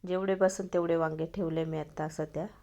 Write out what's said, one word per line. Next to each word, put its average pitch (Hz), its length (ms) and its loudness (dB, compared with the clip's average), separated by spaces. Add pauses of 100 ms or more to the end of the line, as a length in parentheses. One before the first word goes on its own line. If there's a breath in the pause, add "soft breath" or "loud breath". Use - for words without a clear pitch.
जेवढे 190 320 0
बसन 185 380 2
तेवढे 170 220 4
वांगे 160 380 0
ठेवले 165 320 0
मी 160 140 -4
आता 151 320 -6
सध्या. 156 340 -4 (180)